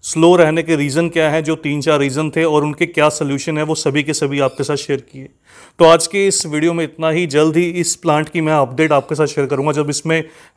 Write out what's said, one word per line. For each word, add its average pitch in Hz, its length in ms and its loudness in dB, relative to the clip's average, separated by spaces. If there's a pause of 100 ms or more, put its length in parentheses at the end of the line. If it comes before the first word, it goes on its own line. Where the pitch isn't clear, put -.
स्लो 170 320 4
रहने 165 280 4
के 165 120 0
रीज़न 147 340 0
क्या 160 200 0
हैं, 156 140 -2
जो 156 140 -2
तीन 160 240 -4
चार 151 180 2
रीज़न 143 300 -2
थे 160 140 -2
और 151 200 2
उनके 151 240 -4
क्या 151 240 2
सॉल्यूशन 147 460 -4
है, 151 60 -2
वो 156 120 -4
सभी 147 280 -2
के 151 100 -4
सभी 143 260 -4
आपके 135 240 -2
साथ 147 140 -2
शेयर 135 240 -6
किए। 135 260 -20 (520)
तो 170 60 8
आज 160 220 6
के 196 200 0
इस 190 180 -2
वीडियो 156 280 0
में 165 100 -2
इतना 160 260 -4
ही। 170 180 0
जल्द 151 300 2
ही 175 140 4
इस 175 260 -4
प्लांट 156 320 0
की 170 120 -4
मैं 156 120 0
अपडेट 143 380 0
आपके 147 240 0
साथ 151 120 0
शेयर 143 200 -2
करूंगा, 139 240 -2
जब 147 180 -2
इसमें 160 340 -4 (340)